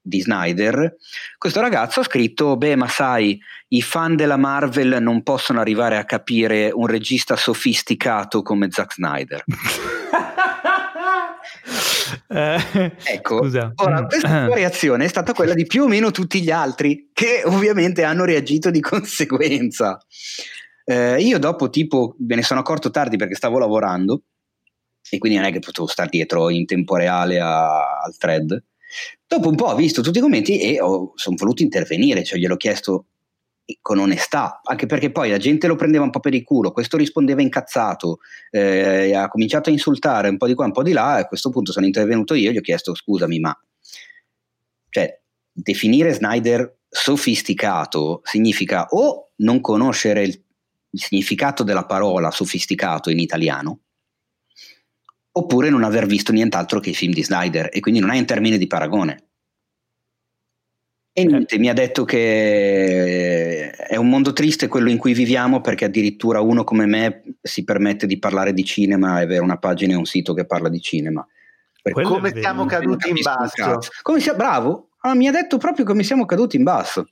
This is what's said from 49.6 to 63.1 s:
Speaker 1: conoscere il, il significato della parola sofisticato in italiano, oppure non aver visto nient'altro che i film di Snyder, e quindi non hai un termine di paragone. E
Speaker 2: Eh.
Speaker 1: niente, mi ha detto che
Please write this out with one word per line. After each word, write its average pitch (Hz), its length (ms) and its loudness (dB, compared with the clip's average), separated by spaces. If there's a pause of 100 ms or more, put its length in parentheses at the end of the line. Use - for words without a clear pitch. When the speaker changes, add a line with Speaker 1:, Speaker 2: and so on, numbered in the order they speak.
Speaker 1:
conoscere 110 600 2
il, 95 200 -4 (500)
il 95 100 -8
significato 107 600 -2
della 98 220 0
parola 92 460 0
sofisticato 85 800 -4
in 82 80 2
italiano, 80 640 -2 (1600)
oppure 151 320 2
non 131 120 4
aver 107 240 2
visto 101 260 0
nient'altro 107 480 0
che 95 100 -6
i 82 40 -6
film 87 180 -2
di 78 120 -2
Snyder, 87 480 -2
e 98 80 -2
quindi 113 200 2
non 95 100 2
hai 131 80 0
un 120 80 0
termine 110 320 2
di 92 80 2
paragone. 80 560 -4 (1900)
E 185 100 2
Speaker 2:
Eh. - 20 4
Speaker 1:
niente, 139 340 2
mi 120 100 4
ha 120 40 2
detto 127 320 0
che 92 1700 2